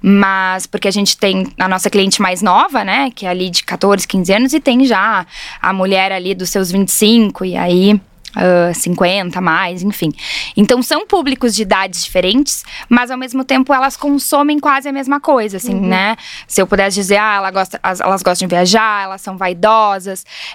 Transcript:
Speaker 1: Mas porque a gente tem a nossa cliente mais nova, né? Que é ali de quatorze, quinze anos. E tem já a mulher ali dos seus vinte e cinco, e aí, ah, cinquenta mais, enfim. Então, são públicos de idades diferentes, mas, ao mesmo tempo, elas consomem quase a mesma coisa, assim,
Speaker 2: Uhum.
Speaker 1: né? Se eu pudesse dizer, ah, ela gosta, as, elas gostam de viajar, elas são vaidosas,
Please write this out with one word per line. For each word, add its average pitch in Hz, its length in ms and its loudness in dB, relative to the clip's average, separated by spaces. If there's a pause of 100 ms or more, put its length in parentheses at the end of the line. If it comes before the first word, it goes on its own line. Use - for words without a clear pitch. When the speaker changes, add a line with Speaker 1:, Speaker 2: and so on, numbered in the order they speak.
Speaker 1:
Mas 190 640 2
porque 202 220 -4
a - 20 2
gente 202 260 -2
tem 190 300 0 (120)
a 185 100 0
nossa 190 220 -2
cliente 190 320 0
mais 185 200 0
nova, 220 420 2
né? 240 300 -2
Que 196 120 -12
é - 20 -4
ali 180 220 -2
de - 140 -4
quatorze, 196 440 0
quinze 185 240 0
anos. 254 200 2
E 311 80 2
tem 254 240 2
já 208 420 0 (340)
a 185 120 0
mulher 190 400 0
ali 190 220 -4
dos 180 160 -6
seus 190 200 -2
vinte 190 180 2
e - 40 -4
cinco, 214 520 2
e 180 100 -4
aí, 185 460 4 (340)
ah, 175 400 2
cinquenta 180 680 -2
mais, 175 400 -2
enfim. 190 280 -2 (460)
Então, 240 260 4
são 311 240 -2
públicos 262 480 0
de 214 80 -2
idades 190 400 -2
diferentes, 196 600 0 (240)
mas, 240 220 0
ao 254 80 -8
mesmo 262 260 -6
tempo, 262 300 2
elas 262 220 0
consomem 294 600 0
quase 277 300 0
a 277 40 -6
mesma 277 280 -2
coisa, 220 380 0
assim, 196 160 -4
Speaker 2:
Uhum. 190 120 -2
Speaker 1:
né? 190 300 0 (300)
Se - 160 -2
eu 180 40 2
pudesse 196 300 0
dizer, 202 220 0
ah, 214 180 0
ela 190 140 -2
gosta, 190 320 -4
as, 185 180 -4
elas 190 220 0
gostam 180 260 0
de 175 60 -2
viajar, 196 500 2
elas 190 160 -12
são 190 160 -12
vaidosas, 196 880 0 (300)